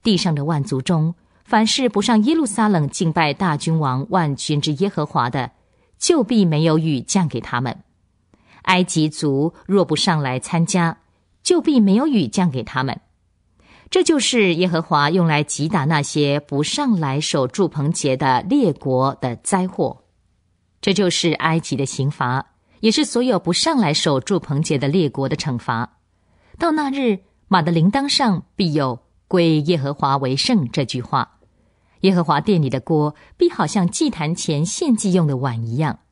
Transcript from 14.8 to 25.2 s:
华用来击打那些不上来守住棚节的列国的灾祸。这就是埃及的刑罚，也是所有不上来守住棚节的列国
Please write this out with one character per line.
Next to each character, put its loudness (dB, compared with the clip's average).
华 0
用 2
来 2
击 -4
打 0
那 2
些 0
不 -4
上 0
来 -2
守 -2
住 0
棚 -2
节 -2
的 2
列 2
国 0
的 -6
灾 -2
祸。 -6
这 0
就 2
是 0
埃 0
及 -6
的 -4
刑 -4
罚， -6
也 2
是 0
所 -2
有 2
不 -2
上 0
来 2
守 0
住 -2
棚 -4
节 -2
的 -2
列 0
国 -4